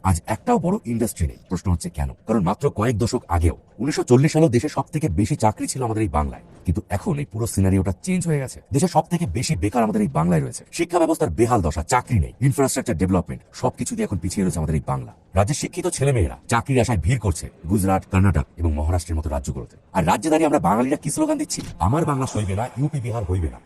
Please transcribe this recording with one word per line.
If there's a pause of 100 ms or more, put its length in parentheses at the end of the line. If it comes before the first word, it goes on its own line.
আজ (180)
একটাও
বড় (180)
ইন্ডাস্ট্রি
নেই। (100)
প্রশ্ন
হচ্ছে
কেন? (180)
কারণ
মাত্র (140)
কয়েক
দশক (140)
আগেও (260)
উনিশশো
চল্লিশ
সালেও
দেশে
সব
থেকে (120)
বেশি
চাকরি
ছিল
আমাদের
এই
বাংলায়, (220)
কিন্তু
এখন
এই
পুরো
সিনারিওটা (120)
চেঞ্জ
হয়ে
গেছে। (140)
দেশে
সব
থেকে (120)
বেশি (100)
বেকার
আমাদের
এই
বাংলায়
রয়েছে। (140)
শিক্ষা
ব্যবস্থার
বেহাল
দশা,
চাকরি
নেই, (140)
ইনফ্রাস্ট্রাকচার
ডেভেলপমেন্ট, (200)
সবকিছু
দিয়ে
এখন
পিছিয়ে
রয়েছে
আমাদের
এই
বাংলা। (260)
রাজ্যের
শিক্ষিত (120)
ছেলেমেয়েরা (160)
চাকরির
আশায়
ভিড়
করছে (240)
গুজরাট,
কর্ণাটক (160)
এবং
মহারাষ্ট্রের
মতো
রাজ্যগুলোতে। (220)
আর
রাজ্যে
দাঁড়িয়ে
আমরা
বাঙালিরা
কি
স্লোগান
দিচ্ছি? (280)
"আমার
বাংলা
সইবে
না, (140)
ইউপি
বিহার
হইবে
না।"